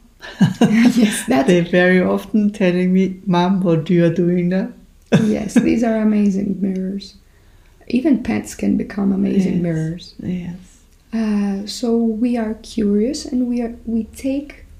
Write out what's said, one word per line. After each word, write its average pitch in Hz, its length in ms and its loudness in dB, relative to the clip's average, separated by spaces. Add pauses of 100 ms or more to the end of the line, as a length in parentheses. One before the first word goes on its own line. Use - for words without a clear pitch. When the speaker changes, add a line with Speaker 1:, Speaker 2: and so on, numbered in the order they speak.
(200)
Speaker 1:
<laughs> - 400 -2
Yes, 226 640 2
that 262 200 2
Speaker 2:
They 180 140 4
very 180 400 4
often 202 500 0
telling 185 420 0
me, 185 320 2
"Mom, 180 360 2
what 165 280 2
you 170 160 4
are 165 80 4
doing 175 360 2
now?" 190 180 0 (440)
<laughs> 220 120 4 (140)
Speaker 1:
Yes, 214 180 -8
these 233 280 4
are 220 180 0
amazing 202 600 0
mirrors. 190 540 -6 (720)
Even 254 360 0
pets 214 320 -6
can 202 220 -2
become 196 340 -2
amazing 190 440 0
Speaker 2:
Yes, 170 80 0
Speaker 1:
mirrors. 160 560 -4
Speaker 2:
yes. 175 360 -8 (560)
Speaker 1:
Uh, 208 560 -2
so 233 300 -2
we 233 400 0
are 220 160 -4 (220)
curious 208 500 0
and 247 220 -2
we 240 140 -2
are, 233 140 -6 (100)
we 226 200 -4 (240)
take 277 360 -8 (140)